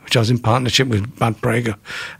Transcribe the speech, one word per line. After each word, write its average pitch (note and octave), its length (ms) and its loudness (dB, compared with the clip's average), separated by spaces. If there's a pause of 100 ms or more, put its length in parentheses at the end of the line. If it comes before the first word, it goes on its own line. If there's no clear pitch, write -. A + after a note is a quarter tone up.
which - 120 -2
I B2+ 40 4
was A2 100 2
in B2 80 2
partnership B2 500 2
with A2 300 -2
Bud A2+ 240 0
Prager. A#2 340 -2 (440)